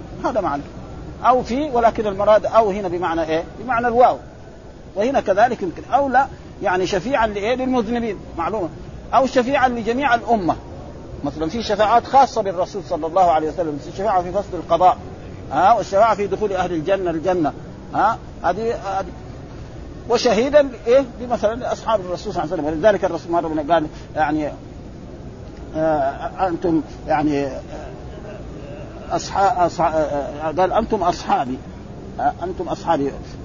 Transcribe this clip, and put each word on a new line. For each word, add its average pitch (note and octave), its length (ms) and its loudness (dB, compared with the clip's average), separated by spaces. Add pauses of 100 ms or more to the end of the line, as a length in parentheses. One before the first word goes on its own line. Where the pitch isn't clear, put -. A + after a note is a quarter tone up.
(260)
هذا B3 160 0
معنى. C#3+ 200 -2 (640)
أو A#3+ 200 6
في، C#4+ 300 -2
ولكن A3+ 340 4
المراد G3+ 380 6
أو G#3 240 4
هنا G3 180 -2
بمعنى E3 360 0
إيه؟ D#3+ 200 0 (200)
بمعنى A#3+ 240 0
الواو. A#3 300 6 (800)
وهنا A#3 240 2
كذلك G#3 420 2
يمكن E3 220 -6 (100)
أو C#4 160 4
لا، C4 180 4 (360)
يعني F#3 240 2
شفيعا A3+ 400 2
لإيه؟ G#3 280 -2
للمذنبين، A#3+ 600 -2 (200)
معلومة، E3+ 320 -2 (440)
أو C4 120 6
شفيعا B3+ 420 4
لجميع A#3+ 480 0
الأمة. G#3+ 400 2 (680)
مثلًا D3+ 260 -2
في A3 140 -4
شفاعات G#3+ 440 4
خاصة B3+ 340 6
بالرسول F#3 480 -2
صلى D#3+ 180 -2
الله F3 240 6
عليه D#3 160 4
وسلم، D3+ 400 -2
الشفاعة F#3+ 340 0
في F3 100 -4
فصل F#3+ 220 -2
القضاء، E3+ 440 4 (540)
ها، F3+ 220 6
والشفاعة G3+ 420 4
في G3+ 120 -2
دخول G3 260 -2
أهل F3+ 200 -2
الجنة F3 380 0
الجنة، D#3+ 420 0 (400)
ها، F3+ 240 2 (260)
هذه، G#3 300 0
هذه. G3 320 -4 (1040)
وشهيدا B3+ 600 6 (180)
إيه؟ C4 180 6 (140)
بمثلًا A3+ 540 -2
أصحاب G#3+ 260 0
الرسول F3+ 340 -6
صلى F3 100 -2
الله D#3 100 -4
عليه D#3+ 100 -2
وسلم. - 20 -2
ولذلك F3+ 400 4
الرسول E3+ 260 -4
مرة D#3+ 420 0
قال D#3+ 140 4 (280)
يعني، D3+ 360 0 (1200)
آه، D#3+ 720 0
أنتم E3 340 0 (260)
يعني، D3 380 2
آه، C3 160 -6 (1500)
أصحاب، F3+ 460 0
أصحاب، E3 360 2
آه... D3 680 -2
قال: F3+ 120 2
"أنتم A3 300 0
أصحابي، D#3 540 0 (600)
آه، C3+ 140 2 (100)
أنتم F3 240 -6
أصحابي، C#3+ 440 0 (340)